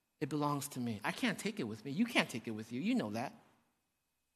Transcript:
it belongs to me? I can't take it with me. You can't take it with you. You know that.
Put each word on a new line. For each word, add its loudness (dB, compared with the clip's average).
it 0
belongs 2
to -6
me? 0
I 2
can't 0
take -4
it -2
with -6
me. -6
You 4
can't 4
take -6
it -2
with -6
you. -2
You 2
know 2
that. -2